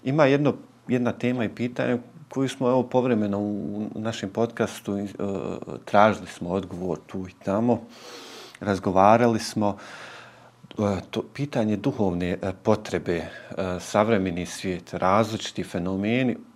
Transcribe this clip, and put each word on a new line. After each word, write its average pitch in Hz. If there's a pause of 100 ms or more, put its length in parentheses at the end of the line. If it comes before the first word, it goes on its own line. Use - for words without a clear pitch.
Ima 143
jedno, 143 (340)
jedna 120
tema 123
i 101
pitanje 123 (300)
koju 135
smo, 127
evo, 127
povremeno 117
u, 104
u -
našem 107
podcastu, 110
e, 101 (760)
tražili 104
smo -
odgovor 90
tu 95
i -
tamo, 117 (800)
razgovarali 101
smo, 104 (1000)
e, 101 (100)
to 110 (120)
pitanje 117
duhovne, 95
e, 95 (100)
potrebe, 92
e, 80 (520)
savremeni 95
svijet, 92
različiti 98
fenomeni 101 (200)